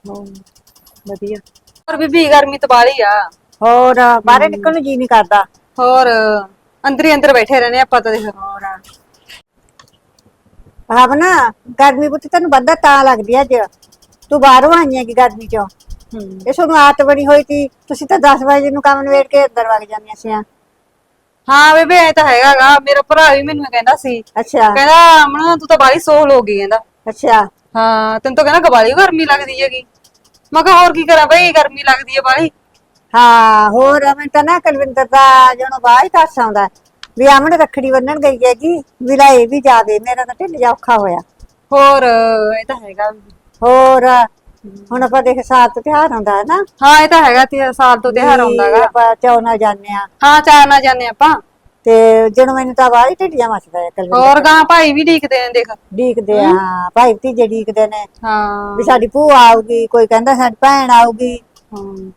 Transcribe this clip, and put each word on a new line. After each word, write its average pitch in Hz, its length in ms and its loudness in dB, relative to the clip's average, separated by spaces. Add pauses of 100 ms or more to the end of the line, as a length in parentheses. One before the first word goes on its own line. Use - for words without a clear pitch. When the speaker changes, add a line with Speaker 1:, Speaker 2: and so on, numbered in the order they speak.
Speaker 1:
ਹਾਂ, 202 60 -18 (920)
ਵਧੀਆ। 202 280 -14 (420)
ਹੋਰ 320 180 -12
ਬੀਬੀ, 311 320 -2
ਗਰਮੀ 285 300 0
ਤਾਂ 277 100 -4
ਬਾਹਲੀ 247 340 0
ਆ। 202 280 -2 (320)
Speaker 2:
ਹੋਰ, 247 320 2 (300)
ਬਾਹਰੇ 254 200 2
Speaker 1:
ਹੂੰ। 320 60 -2
Speaker 2:
ਨਿਕਲਣ 208 220 -6
ਨੂੰ 330 100 -4
ਜੀ 277 140 -6
ਨਹੀਂ 247 120 -6
ਕਰਦਾ। 208 360 0 (340)
Speaker 1:
ਹੋਰ, 254 280 0 (840)
ਅੰਦਰ 277 160 -4
ਹੀ 311 100 2
ਅੰਦਰ 285 180 0
ਬੈਠੇ 247 280 0
ਰਹਿੰਦੇ 240 200 -2
ਆਪਾਂ 254 200 0
ਤਾਂ, 220 120 -6
ਦੇਖ। 220 140 -6
Speaker 2:
ਹੋਰ। 196 520 -14 (2000)
ਭਾਵਨਾ, 254 680 0 (280)
ਗਰਮੀ 285 280 0
ਪੁੱਤ 294 180 -8
ਤੈਨੂੰ 339 240 -4
ਵੱਧ 262 160 0 (160)
ਤਾਂ 277 220 2
ਲੱਗਦੀ 233 300 0
ਆ 269 60 2
ਅੱਜ। 262 140 -2 (760)
ਤੂੰ 285 100 -2
ਬਾਹਰੋਂ 269 320 4
ਆਈ 302 240 0
ਹੈਗੀ 240 160 -10
ਗਰਮੀ 226 340 -2
ਚੋਂ। 208 200 -6 (480)
Speaker 1:
ਹੂੰ। 190 340 -16
Speaker 2:
ਇਹ 269 40 -6
ਤੁਹਾਨੂੰ 320 260 -2
ਆਦਤ 285 240 2
ਬਣੀ 277 240 0
ਹੋਈ 294 160 4
ਸੀ, 285 260 -6
ਤੁਸੀਂ - 380 -14
ਤਾਂ 381 120 -2
ਦਸ 277 240 2
ਵਜੇ 277 280 0
ਨੂੰ 277 120 -8
ਕੰਮ 277 180 0
ਨਿਬੇੜ 277 260 0
ਕੇ 277 180 0
ਅੰਦਰ 240 240 -4
ਵਗ 214 200 -4
ਜਾਂਦੀਆਂ 214 260 -16
ਸੀ। 220 160 -14 (1200)
Speaker 1:
ਹਾਂ 294 260 4
ਬੇਬੇ, 330 220 2
ਐ 320 160 2
ਤਾਂ 311 120 0
ਹੈਗਾ 262 280 2
ਗਾ। 269 260 4
ਮੇਰਾ 277 240 0
ਭਰਾ 311 320 2
ਵੀ 277 80 -2
ਮੈਨੂੰ 294 220 -8
ਕਹਿੰਦਾ 247 320 -2
ਸੀ। 247 240 -8
Speaker 2:
ਅੱਛਾ। 226 540 -2
Speaker 1:
ਕਹਿੰਦਾ, 311 500 4
"ਅਮਨ, 311 340 -2
ਤੂੰ 311 100 -16
ਤਾਂ 320 100 2
ਬਾਹਲੀ 262 220 2
ਸੋਹਲ 302 320 2
ਹੋ 254 100 2
ਗਈ," 202 160 -6
ਕਹਿੰਦਾ। 202 200 -4 (300)
Speaker 2:
ਅੱਛਾ। 220 400 -2 (280)
Speaker 1:
ਹਾਂ, 220 440 -4
ਤੈਨੂੰ 262 160 -6
ਤਾਂ 302 80 0
ਕਹਿੰਦਾ, 320 240 2
"ਬਾਹਲੀ 233 240 2
ਗਰਮੀ 330 320 0
ਲੱਗਦੀ 277 380 -4
ਹੈਗੀ।" 254 200 -8 (680)
ਮੈਂ 320 100 0
ਕਿਹਾ, 359 200 4
"ਹੋਰ 349 100 2
ਕੀ 320 120 -6
ਕਰਾਂ 311 220 2
ਬਈ, 349 260 2
ਗਰਮੀ 285 300 -2
ਲੱਗਦੀ 262 340 -4
ਹੈ 269 40 0
ਬਾਹਲੀ।" 285 300 -2 (640)
Speaker 2:
ਹਾਂ, 220 560 4
ਹੋਰ, 269 340 0
ਅਮਨ 277 240 -4
ਤਾਂ 294 160 0
ਨਾ 339 140 -2
ਕੁਲਵਿੰਦਰ 269 460 -4
ਦਾ 262 500 4
ਜਦੋਂ 254 260 -10
ਬਾਹਰ 240 240 2
ਹੀ 370 40 -4
ਤਰਸ 320 300 0
ਆਉਂਦਾ 208 300 -2 (500)
ਵੀ 262 100 2
ਅਮਨ 277 240 4
ਰੱਖੜੀ 285 400 -2
ਬੰਨਣ 262 260 -4
ਗਈ 277 180 -2
ਹੈਗੀ, 254 420 -2
ਵੀ 262 380 -6
ਲੈ 277 120 6
ਇਹ 240 200 4
ਵੀ 277 120 -4
ਜਾਵੇ, 226 380 0
ਮੇਰਾ 247 260 -6
ਤਾਂ 247 100 -10
ਢਿੱਡ 349 220 -12
ਜਿਹਾ 240 140 0
ਔਖਾ 240 260 -2
ਹੋਇਆ। 190 220 -4 (540)
Speaker 1:
ਹੋਰ, 277 300 4 (580)
ਇਹ 220 80 -16
ਤਾਂ 262 80 -10
ਹੈਗਾ। 208 340 -8 (520)
Speaker 2:
ਹੋਰ, 262 440 4
Speaker 1:
ਹੂੰ। 220 840 -4
Speaker 2:
ਹੁਣ 254 100 -6
ਆਪਾਂ 254 200 -2
ਦੇਖ, 247 220 -4
ਸਾਲ 247 240 2
ਤੋਂ 240 140 -8
ਤਿਉਹਾਰ 302 300 -2
ਆਉਂਦਾ 208 240 -4
ਹੈ 202 60 -2
ਨਾ। 359 220 -4 (180)
Speaker 1:
ਹਾਂ, 302 200 4
ਇਹ 311 60 0
ਤਾਂ 330 140 2
ਹੈਗਾ, 262 220 2
ਤੇ 269 280 -4
ਸਾਲ 247 280 0
ਤੋਂ 247 120 -4
ਤਿਉਹਾਰ 262 240 0
Speaker 2:
ਵੀ 247 60 0
Speaker 1:
ਆਉਂਦਾ 233 280 0
ਗਾ। 226 140 2
Speaker 2:
ਆਪਾਂ 233 380 0
ਚਾਅ 240 180 2
ਨਾਲ 233 180 -4
ਜਾਂਦੇ 202 340 -6
ਹਾਂ। 202 160 -10 (160)
Speaker 1:
ਹਾਂ, 294 160 4
ਚਾਅ 294 260 4
ਨਾਲ 277 140 2
ਜਾਂਦੇ 254 240 -4
ਹਾਂ 233 60 -8
ਆਪਾਂ। 294 300 0 (440)
Speaker 2:
ਤੇ 220 460 4
ਜਦੋਂ 262 240 0
ਮੈਨੂੰ 262 200 -6
ਤਾਂ 254 160 2
ਬਾਹਰ 240 200 2
ਹੀ 370 40 -6
ਢਿੱਡ 359 200 -8
ਜਿਹਾ 240 140 -4
ਮੱਚਦਾ 190 320 -8
ਹੈ 175 100 -8
ਕੁਲਵਿੰਦਰ। 185 280 -4
Speaker 1:
ਹੋਰ, 269 220 4
ਗਾਂ 311 240 2
ਭਾਈ 320 280 2
ਵੀ 294 100 -4
ਉਡੀਕਦੇ 294 360 -2
ਨੇ, 247 100 -6
ਦੇਖ। 240 220 -4
Speaker 2:
ਉਡੀਕਦੇ 214 760 -4
ਆ, 190 40 2
Speaker 1:
ਹੂੰ। 185 100 2
Speaker 2:
ਹਾਂ, 185 360 -6
ਭਾਈ 233 200 2
ਭਤੀਜੇ 240 280 -6
ਉਡੀਕਦੇ 220 440 -4
ਨੇ। 214 200 -12 (180)
Speaker 1:
ਹਾਂ। 208 520 -6
Speaker 2:
ਵੀ - 60 -6
ਸਾਡੀ 233 240 0
ਭੂਆ 285 320 2
ਆਊਗੀ, 233 480 2
ਕੋਈ 226 200 0
ਕਹਿੰਦਾ 233 280 0
ਸਾਡੀ 247 260 -4
ਭੈਣ 269 300 0
ਆਊਗੀ। 240 460 0 (420)
Speaker 1:
ਹਾਂ। 190 380 -18